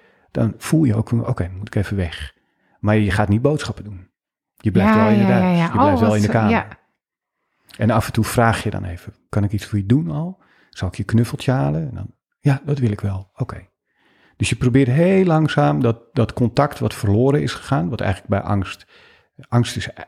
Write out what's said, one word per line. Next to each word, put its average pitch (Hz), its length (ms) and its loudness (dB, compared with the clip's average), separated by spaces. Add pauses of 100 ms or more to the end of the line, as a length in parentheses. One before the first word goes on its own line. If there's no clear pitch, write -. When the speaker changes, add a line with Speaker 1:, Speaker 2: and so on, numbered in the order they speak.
(300)
Speaker 1:
Dan 117 260 -2
voel 160 280 2
je 131 100 2
ook, 110 180 -2
"Oké, 113 440 -2
moet 101 100 -12
ik - 80 -8
even 104 220 -2
weg." - 380 -6 (460)
Maar 104 160 2
je 104 140 2
gaat 104 180 0
niet 107 140 2
boodschappen 147 420 -2
doen. 98 240 -16 (480)
Je - 140 -2
blijft 196 240 4
Speaker 2:
Ja, 220 100 4
Speaker 1:
wel 214 80 4
in 208 60 4
de 202 60 4
Speaker 2:
ja, 196 40 2
Speaker 1:
huis. 190 140 4
Speaker 2:
ja, 185 140 2
ja. 170 80 2
Speaker 1:
Je 170 60 -2
blijft 277 240 2
Speaker 2:
Oh, 247 60 0
Speaker 1:
wel 226 80 4
Speaker 2:
wat 214 80 2
Speaker 1:
in 208 60 2
de 208 40 2
Speaker 2:
zo, 208 60 0
Speaker 1:
kamer. 151 180 2
Speaker 2:
ja. 226 180 0 (1080)
Speaker 1:
En 110 120 2
af 110 160 2
en - 60 -8
toe 110 120 0
vraag 113 380 2
je 110 80 -4
dan 98 140 -6
even, 87 300 -12 (140)
"Kan 104 160 0
ik 101 80 -2
iets 104 140 -4
voor 107 120 -2
je 98 80 -4
doen 151 240 2
al? 160 320 -8 (280)
Zal - 180 -6
ik 90 60 -10
je 107 100 -8
knuffeltje 117 480 0
halen?" 143 360 -2
En 120 60 -12
dan, 95 160 -12 (300)
"Ja, 139 240 0
dat 143 140 -4
wil 120 120 0
ik 104 100 -6
wel. 98 360 -6
Oké." - 320 -10 (680)
Dus - 120 -4
je 120 80 -2
probeert 127 320 4
heel 180 360 4
langzaam 147 560 2
dat, 117 180 0 (160)
dat 113 180 0
contact 127 460 0
wat 113 160 -4
verloren 127 480 2
is 135 120 -4
gegaan, 160 340 -4
wat 127 120 -6
eigenlijk 98 300 -4
bij 98 100 0
angst, - 460 -4 (640)
angst - 280 0
is, 104 120 -8 (200)